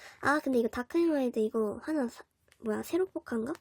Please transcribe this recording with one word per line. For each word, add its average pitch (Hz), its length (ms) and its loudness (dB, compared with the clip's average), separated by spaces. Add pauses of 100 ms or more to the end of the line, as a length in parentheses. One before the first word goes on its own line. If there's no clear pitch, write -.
(200)
아, 294 200 2
근데 262 200 2
이거 226 80 2
다크에메랄드 269 720 2
이거 220 420 0
하나 294 280 -2
사-, - 160 -20 (340)
뭐야, 214 240 -2
새로 370 220 0
포카인가? 254 560 -4